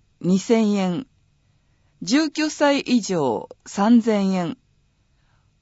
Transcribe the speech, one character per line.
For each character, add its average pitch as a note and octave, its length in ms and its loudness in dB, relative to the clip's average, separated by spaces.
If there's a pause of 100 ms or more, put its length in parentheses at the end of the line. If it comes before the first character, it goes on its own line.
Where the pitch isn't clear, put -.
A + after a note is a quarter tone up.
(220)
二 F#3 180 2
千 A3 340 2
円。 F#3 320 -2 (960)
十 C#4+ 280 0
九 D4+ 200 -4
歳 C#4+ 320 0
以 B3 180 0
上、 D#3 480 -2 (180)
三 A3+ 360 2
千 G#3 320 0
円。 F3+ 240 -4 (1040)